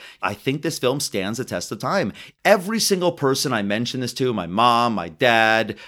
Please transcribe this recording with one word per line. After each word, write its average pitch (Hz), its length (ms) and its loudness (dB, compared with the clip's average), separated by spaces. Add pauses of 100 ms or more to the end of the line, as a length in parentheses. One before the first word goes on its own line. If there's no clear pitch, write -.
(200)
I 98 140 -2
think 139 260 -4
this 156 180 -4
film 135 220 0
stands 107 380 -4
the 127 60 -6
test - 280 -8
of - 60 -8
time. 147 340 -2 (320)
Every 196 360 2
single 180 320 2
person 139 400 -2
I 110 100 0
mention 110 380 -2
this 120 140 -6
to, 127 200 0
my 90 120 -4
mom, 117 480 4
my 87 140 -4
dad, 113 800 2